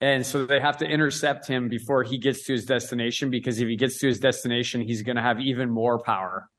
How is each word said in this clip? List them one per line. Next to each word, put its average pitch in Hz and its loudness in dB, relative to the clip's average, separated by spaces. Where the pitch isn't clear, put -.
And 135 4
so 135 -2
they 139 2
have 143 2
to 156 -2
intercept 147 0
him 127 0
before 120 0
he 117 -4
gets 135 0
to 135 -2
his 120 0
destination, 120 0
because 120 -2
if 117 2
he 117 0
gets 127 0
to 139 2
his 117 2
destination, 120 0
he's 110 -2
gonna 120 -2
have 120 2
even 131 0
more 117 2
power 95 -4